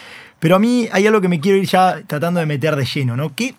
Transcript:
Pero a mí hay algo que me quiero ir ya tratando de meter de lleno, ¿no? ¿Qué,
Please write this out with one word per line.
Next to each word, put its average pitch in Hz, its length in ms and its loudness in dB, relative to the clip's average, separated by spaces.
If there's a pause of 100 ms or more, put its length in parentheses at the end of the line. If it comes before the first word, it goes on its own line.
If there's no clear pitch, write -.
(380)
Pero 160 160 2
a 190 60 4
mí 240 320 2
hay 202 160 2
algo 214 120 2
que 185 80 0
me 175 120 0
quiero 196 180 2
ir 190 80 0
ya 185 400 2
tratando 170 320 -4
de 160 80 -2
meter 147 300 -2
de 139 80 -2
lleno, 127 320 -4
¿no? 143 180 -6
¿Qué, 240 240 -8